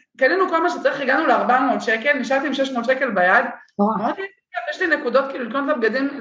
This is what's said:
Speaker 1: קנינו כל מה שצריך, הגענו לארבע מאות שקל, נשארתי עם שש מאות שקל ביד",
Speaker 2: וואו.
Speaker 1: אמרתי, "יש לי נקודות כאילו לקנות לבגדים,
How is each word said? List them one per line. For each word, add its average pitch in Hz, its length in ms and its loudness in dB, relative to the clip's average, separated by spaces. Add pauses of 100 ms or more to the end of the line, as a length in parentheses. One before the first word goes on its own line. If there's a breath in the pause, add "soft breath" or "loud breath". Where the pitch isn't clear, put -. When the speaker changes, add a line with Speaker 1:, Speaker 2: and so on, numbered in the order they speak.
(180)
Speaker 1:
קנינו 349 300 2
כל 330 140 0
מה 349 80 2
שצריך, 277 300 -2
הגענו 285 260 0
לארבע 233 340 2
מאות 226 220 0
שקל, 247 360 0
נשארתי 269 280 -2
עם 269 80 -4
שש 269 180 -2
מאות 233 120 -4
שקל 262 260 0
ביד", 185 340 4 (340 loud breath)
Speaker 2:
וואו. 208 160 2
Speaker 1:
אמרתי, 269 280 -4 (480)
"יש 302 100 -6
לי 320 160 0
נקודות 262 340 0
כאילו 269 140 -8
לקנות 277 240 -4
לבגדים, 254 400 0 (120)